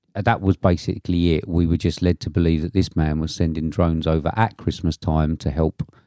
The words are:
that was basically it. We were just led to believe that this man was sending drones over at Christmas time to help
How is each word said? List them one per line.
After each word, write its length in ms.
that 260
was 160
basically 760
it. 140
We 180
were 100
just 260
led 180
to 100
believe 320
that 100
this 220
man 240
was 160
sending 360
drones 360
over 300
at 200
Christmas 400
time 420
to 120
help 320